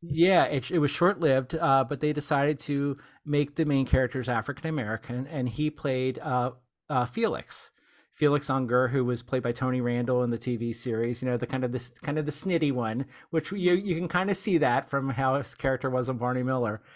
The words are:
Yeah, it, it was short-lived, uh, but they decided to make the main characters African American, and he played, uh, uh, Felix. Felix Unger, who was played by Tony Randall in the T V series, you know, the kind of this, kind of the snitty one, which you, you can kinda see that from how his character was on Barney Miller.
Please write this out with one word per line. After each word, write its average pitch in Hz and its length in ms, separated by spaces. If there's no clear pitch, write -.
Yeah, 170 440
it, 135 260
it 175 80
was 143 140
short-lived, 160 640
uh, 135 320
but 131 120
they 151 120
decided 147 480
to 143 360
make 147 300
the 160 80
main 139 200
characters 127 440
African 117 400
American, 123 580
and 143 220
he 151 220
played, 131 500
uh, 127 320
uh, 131 160
Felix. - 680
Felix 143 360
Unger, 127 380
who 127 160
was 120 180
played 127 220
by 120 80
Tony 127 280
Randall 120 440
in 120 60
the 117 80
T 120 180
V 117 160
series, 117 500
you 127 60
know, 123 80
the 117 100
kind 131 160
of 123 80
this, 123 200
kind 147 280
of 147 80
the 147 60
snitty 160 400
one, 120 340
which 156 220
you, 180 220
you 196 200
can 170 140
kinda 190 260
see 185 240
that 135 320
from 139 180
how 135 280
his 139 180
character 135 340
was 127 200
on 127 100
Barney 123 240
Miller. 123 400